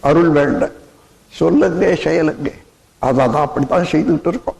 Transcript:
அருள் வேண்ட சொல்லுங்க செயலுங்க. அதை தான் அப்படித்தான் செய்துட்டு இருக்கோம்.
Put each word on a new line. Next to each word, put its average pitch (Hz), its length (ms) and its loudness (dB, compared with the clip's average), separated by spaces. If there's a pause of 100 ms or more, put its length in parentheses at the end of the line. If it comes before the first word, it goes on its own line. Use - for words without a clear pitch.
அருள் 165 280 2
வேண்ட 143 440 0 (560)
சொல்லுங்க 180 580 0
செயலுங்க. 160 640 -2 (460)
அதை 127 320 0
தான் 117 40 -4
அப்படித்தான் 143 500 0
செய்துட்டு 160 420 0
இருக்கோம். 190 340 -6